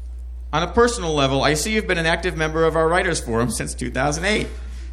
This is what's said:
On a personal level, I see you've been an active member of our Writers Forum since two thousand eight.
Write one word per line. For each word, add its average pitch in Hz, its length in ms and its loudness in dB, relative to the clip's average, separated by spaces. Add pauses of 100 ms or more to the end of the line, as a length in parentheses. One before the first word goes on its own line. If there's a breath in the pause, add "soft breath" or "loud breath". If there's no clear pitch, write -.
(540)
On 156 100 0
a 170 80 -4
personal 190 420 2
level, 135 300 4
I 143 100 4
see 214 200 -2
you've 214 140 0
been 180 100 2
an 165 80 0
active 170 320 0
member 160 280 2
of 160 120 2
our 160 100 4
Writers 175 320 2
Forum 117 320 0
since - 220 -6
two 127 180 -4
thousand 147 340 -2
eight. 214 220 0 (460 loud breath)